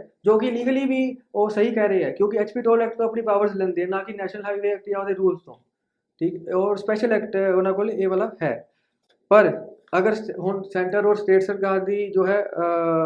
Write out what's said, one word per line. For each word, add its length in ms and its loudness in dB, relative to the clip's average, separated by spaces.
जो 140 4
कि 120 0
लीगली 340 0
भी 340 0
ओ 140 2
सही 240 0
कह 120 0
रहे 180 2
हैं, 120 -2
क्योंकि 240 0
एचपी 240 -4
टोल 200 4
एक्ट 160 -4
तो 100 0
अपनी 140 -4
पावर्स 320 2
लेंदे 280 -2
ऐ, 40 -2
ना 120 -2
कि 140 -10
नेशनल 300 -8
हाईवे 300 -2
एक्ट 160 -8
या 120 -4
ओदे 120 -2
रूल्स 340 0
तो। 140 -20
ठीक, 280 -4
और 300 0
स्पेशल 340 0
एक्ट 240 -2
है 180 2
उन्हां 200 2
कोल, 160 -2
ए 160 -2
वाला 240 0
है। 260 -4
पर 600 4
अगर 200 2
स-, 240 -8
हुण 240 -4
सेंटर 440 -2
और 100 4
स्टेट 260 2
सरकार 380 -2
दी 300 -2
जो 140 2
है, 180 2
अ, 180 -6